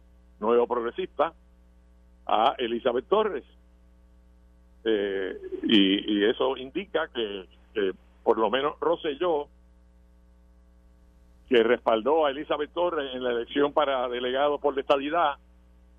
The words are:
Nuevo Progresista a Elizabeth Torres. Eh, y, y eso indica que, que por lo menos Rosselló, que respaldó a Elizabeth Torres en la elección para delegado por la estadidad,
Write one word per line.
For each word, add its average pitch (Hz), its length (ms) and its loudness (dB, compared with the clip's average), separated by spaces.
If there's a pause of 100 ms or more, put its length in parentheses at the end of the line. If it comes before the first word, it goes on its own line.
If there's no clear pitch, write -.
(420)
Nuevo 120 260 4
Progresista 123 680 -2 (920)
a 113 320 2
Elizabeth 120 500 -2
Torres. 190 380 0 (1400)
Eh, 101 540 -2 (260)
y, 101 540 2
y 101 80 2
eso 127 320 0
indica 160 520 -6
que, 101 360 -8 (280)
que 98 200 -2 (300)
por 113 140 4
lo 110 120 2
menos 135 320 -4
Rosselló, 156 640 0 (2000)
que 117 140 6
respaldó 120 600 2
a 139 60 0
Elizabeth 147 420 -6
Torres 160 400 -2
en 127 100 -8
la 123 80 0
elección 139 420 0
para 135 340 0
delegado 127 520 0
por 143 140 0
la 135 80 -2
estadidad, 147 540 -2 (640)